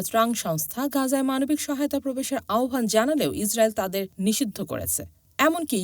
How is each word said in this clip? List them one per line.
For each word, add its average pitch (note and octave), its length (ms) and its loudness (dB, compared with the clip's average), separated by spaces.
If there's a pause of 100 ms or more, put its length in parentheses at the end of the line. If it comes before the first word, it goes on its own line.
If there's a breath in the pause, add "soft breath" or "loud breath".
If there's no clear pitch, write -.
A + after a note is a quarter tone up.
ত্রাণ A3+ 200 4 (160)
সংস্থা E3 360 -4 (160)
গাজায় C4+ 340 2
মানবিক C4+ 360 0
সহায়তা C#4+ 380 -2
প্রবেশের C4 360 -4 (160)
আহ্বান B3 280 0 (100)
জানালেও A#3 360 2 (140)
ইসরায়েল A3 360 2
তাদের F#3+ 220 -2 (240)
নিষিদ্ধ G#3+ 320 0 (140)
করেছে। - 320 -4 (340)
এমনকি D#4 460 2